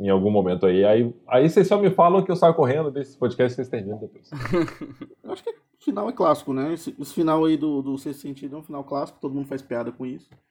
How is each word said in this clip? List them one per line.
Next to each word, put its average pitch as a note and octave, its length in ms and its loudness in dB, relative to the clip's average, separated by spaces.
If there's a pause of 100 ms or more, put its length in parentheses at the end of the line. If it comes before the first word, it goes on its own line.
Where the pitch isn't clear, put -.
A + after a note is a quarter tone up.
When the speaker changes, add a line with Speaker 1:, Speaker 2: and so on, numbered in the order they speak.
Speaker 1:
em G2+ 80 -2
algum G2 240 2
momento F#2 340 2
aí. F#2 180 4
Aí, A#2 300 4 (140)
aí C3+ 200 4
vocês F3+ 200 4
só G3+ 120 2
me G3 100 4
falam F#3 340 4
que F#3+ 80 -4
eu E3+ 40 -2
saio E3 180 6
correndo D3 360 0
desse C#3 260 -10
podcast B2 360 0
que C3 100 -6
vocês A#2+ 60 -10
terminam G#2+ 320 -8
depois. - 280 -18 (460)
Speaker 2:
<laughs> - 480 -18
Eu - 100 -14
acho - 120 -12
que A#4 60 -10
o A4 40 -10 (240)
final G#3 300 -4
é B3 40 -6
clássico, D3 400 0
né? C3+ 220 -4
Esse, - 260 -10
esse C#3+ 140 -14
final D#3+ 300 2
aí D#3+ 120 2
do, D3 260 -2
do C3+ 140 -6
Sexto C#3+ 260 -12
Sentido C#3 340 -14
é - 20 -14
um D#3 60 -18
final C#3+ 180 -12
clássico, C#3+ 380 -10
todo C#3 120 -8
mundo C#3 140 -6
faz C3+ 160 -10
piada A#2+ 300 -8
com B2+ 120 -14
isso. B2+ 240 -12 (220)